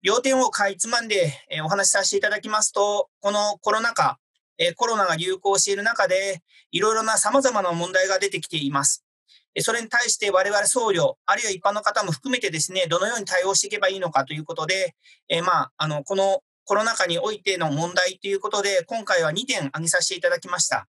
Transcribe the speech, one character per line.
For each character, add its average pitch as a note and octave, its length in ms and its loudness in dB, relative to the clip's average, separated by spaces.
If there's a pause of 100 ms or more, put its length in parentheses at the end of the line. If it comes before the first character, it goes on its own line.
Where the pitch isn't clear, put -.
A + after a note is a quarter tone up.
要 G#3 180 2
点 C4 180 2
を B3 120 2
か G3+ 180 0
い G3 80 -6
つ G#3 100 -4
ま A#3 140 0
ん A#3 80 -10
で、 F3+ 320 0 (100)
え D#3 100 -6
ー、 D#3 40 -6
お D#3 40 -4
話 G3 200 2
し - 20 4
さ G3 140 2
せ F#3 60 0
て G3+ 80 2
い - 20 2
た G#3 100 2
だ G#3 100 -4
き G#3+ 80 -12
ま G#3+ 140 0
す - 100 -2
と、 G#3 460 0
こ G3+ 140 -2
の G#3 260 0
コ G#3+ 140 0
ロ A3 80 2
ナ A#3 140 -2
禍、 C3+ 260 0 (380)
え F3 100 2
ー、 E3+ 80 -2
コ A#3+ 100 0
ロ A#3 100 0
ナ G3 100 4
が E3+ 100 0
流 F3+ 220 -2
行 G3 200 2
し F3+ 60 4
て G3+ 80 0
い G3 40 0
る G3+ 60 -6
中 G#3+ 240 2
で、 F#3+ 380 0 (260)
い E3 80 -2
ろ G#3+ 140 2
い - 20 2
ろ A3 80 0
な A3 160 0
様 A#3+ 220 2
々 B3 220 0
な F3+ 100 0
問 E3+ 180 -4
題 F#3 160 2
が F#3+ 140 0
出 G3+ 100 0
て F3+ 100 -6
き - 60 -12
て D#3+ 120 -6
い C#3+ 120 -2
ま C#3 140 -2
す。 - 200 0 (520)
え - 40 -4
ー、 - 20 -2
そ A3+ 100 0
れ A#3 100 -2
に A3+ 60 -12
対 A#3+ 220 0
し - 60 0
て G3+ 140 -2
我 F#3+ 180 4
々 G#3 180 2
僧 A#3 220 0
侶、 F#3 260 2 (120)
あ G3 100 2
る A#3 60 -6
い - 20 -4
は G#3+ 80 -2
一 F#3 100 -8
般 G3+ 100 2
の G#3 100 -4
方 G#3 220 0
も F3 80 -2
含 B3+ 200 -4
め B3 80 0
て F#3+ 100 -2
で D#3 100 -6
す F3+ 120 -4
ね、 F#3 160 0
ど E3 100 2
の F#3+ 80 0
よ A#3 100 -2
う - 40 -4
に G3+ 40 -8
対 F3+ 200 0
応 F#3+ 100 0
し - 60 4
て G3 80 -2
い - 20 -8
け G#3 80 -6
ば F#3+ 100 2
い G3 80 -2
い F#3+ 40 -6
の F3 100 -2
か C3+ 140 2
と D#3 80 -10
い D3+ 60 -6
う D#3 60 -8
こ E3 100 -10
と D#3 120 -6
で、 F#3 280 -2 (340)
え E3+ 120 0
ー、 F3 40 -4
ま F3 180 2
あ、 B2+ 140 -8
あ D3+ 120 -2
の、 D3 160 -4
こ G3 120 -4
の G3 260 2 (220)
コ G#3 100 0
ロ G#3+ 80 2
ナ A3+ 120 0
禍 F#3+ 120 0
に E3+ 120 -2
お G3 120 -2
い G#3 100 -8
て G3 160 -2
の D#3+ 140 0
問 E3 240 -2
題 F#3 240 0
と - 80 -10
い G3 80 0
う G3 60 -2
こ G#3 100 -4
と G#3 120 0
で、 G3 220 2
今 A3+ 200 -8
回 F3+ 180 2
は D#3 80 2
二 G3+ 160 -6
点 G3 220 -2
挙 D3+ 140 -6
げ E3+ 60 -2
さ F3 140 2
せ - 60 0
て F#3 80 -4
い E3+ 40 -10
た F3+ 80 2
だ F3 120 0
き F#3+ 80 -16
ま F3+ 100 -4
し - 80 2
た。 A2 280 -4